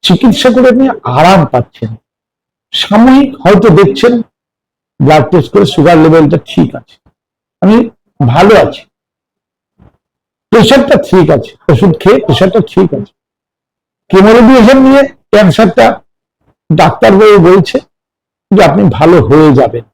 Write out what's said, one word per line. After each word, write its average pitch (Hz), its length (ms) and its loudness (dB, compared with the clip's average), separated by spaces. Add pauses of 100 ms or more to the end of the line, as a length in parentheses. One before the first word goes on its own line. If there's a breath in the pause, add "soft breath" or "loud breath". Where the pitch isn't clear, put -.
চিকিৎসা 226 480 0
করে 254 200 0
আপনি 262 200 0 (140)
আরাম 160 420 0
পাচ্ছেন, 117 500 -8 (760)
সাময়িক 262 640 0
হয়তো 202 340 0
দেখছেন 220 520 0 (800)
ব্লাড 147 300 0
টেস্ট 156 200 -2
করে 202 140 0
সুগার 165 320 0
লেভেলটা 160 480 2
ঠিক - 300 -6
আছে, - 360 -20 (500)
আমি 226 280 0 (380)
ভালো 180 280 2
আছি, - 260 -2 (1700)
প্রেশারটা 233 460 0
ঠিক 180 340 -2
আছে, - 440 -4
ওষুধ 160 260 -2
খেয়ে 220 200 0
প্রেশারটা 190 400 -2
ঠিক - 340 -4
আছে, 143 200 -12 (960)
কেমো 196 240 2
রেডিয়েশন 247 460 4
নিয়ে 269 240 2
ক্যান্সারটা - 960 -2 (720)
ডাক্তারবাবু 196 680 2
বলছে 180 400 0 (720)
যে 196 120 0
আপনি 170 280 -2
ভালো 160 360 0
হয়ে 151 260 2
যাবেন। 120 300 -2 (100)